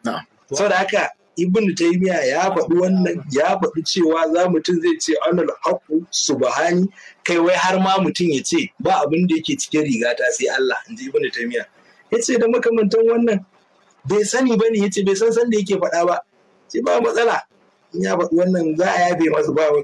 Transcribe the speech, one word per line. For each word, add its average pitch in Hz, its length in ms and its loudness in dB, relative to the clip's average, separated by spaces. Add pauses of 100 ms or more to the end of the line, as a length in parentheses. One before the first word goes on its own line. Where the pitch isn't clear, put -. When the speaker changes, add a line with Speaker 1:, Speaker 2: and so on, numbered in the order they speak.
Speaker 1:
Na'am. 113 220 -8 (260)
Speaker 2:
Saboda 190 240 0
haka, 185 340 -2 (280)
Ibn 185 360 0
Taymiyyah 170 520 0
ya 165 240 0
faɗi 165 240 0
wannan, 180 560 0
ya 156 300 2
faɗi 160 260 -2
cewa 160 480 2
za 180 140 2
mutum 175 340 0
zai 165 160 0
ce, 160 160 -2 (160)
"Anal 175 160 0 (180)
haqqu 175 460 -2
subhani," 151 800 0 (360)
kai 175 140 0
wai 175 160 4
har 185 240 0
ma 190 200 2
mutum 175 360 0
ya 127 80 -2
ce, 160 380 -2
"Ba - 260 2
abin 175 220 2
da 160 80 2
yake - 180 -4
cikin 151 320 -2
rigata 120 460 -2
sai 131 180 -2
Allah," 131 260 -2 (120)
in 113 80 -14
ji 127 100 -12
Ibn 139 240 -2
Taymiyyah. 120 360 -6 (440)
Ya 226 100 0
ce 247 180 -2
da 226 80 2
makamantan 226 600 2
wannan, 233 380 2 (600)
bai 196 200 0
sani 240 320 2
ba 214 140 2
ne, 220 120 0
ya 208 80 2
ce 202 140 -2
bai 196 100 2
san 226 180 2
san 240 180 2
da 214 80 2
yake 190 200 0
faɗa 170 280 0
ba. 175 140 0 (480)
Sai 226 120 -4
ba 240 200 0
matsala. 226 420 0 (520)
In 180 80 -4
ya 190 140 0
faɗi 170 180 -2
wannan, 175 420 2
za 180 140 2
a 180 80 0 (160)
yafe 160 160 2
masa, 151 240 0
ba, 156 160 2 (140)